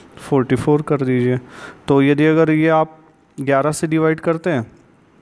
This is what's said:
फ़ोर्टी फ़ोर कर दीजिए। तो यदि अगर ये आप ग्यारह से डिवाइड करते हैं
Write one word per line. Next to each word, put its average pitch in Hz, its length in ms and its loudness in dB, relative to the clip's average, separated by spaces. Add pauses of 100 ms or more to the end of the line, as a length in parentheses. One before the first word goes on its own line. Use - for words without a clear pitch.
(180)
फ़ोर्टी 131 380 0
फ़ोर 151 260 0
कर 143 200 -4
दीजिए। 127 380 0 (480)
तो 139 140 4
यदि 147 240 2
अगर 160 240 2
ये 156 200 0
आप 156 280 0 (400)
ग्यारह 139 340 0
से 165 140 -4
डिवाइड 160 340 0
करते 165 300 -2
हैं 120 220 -4 (500)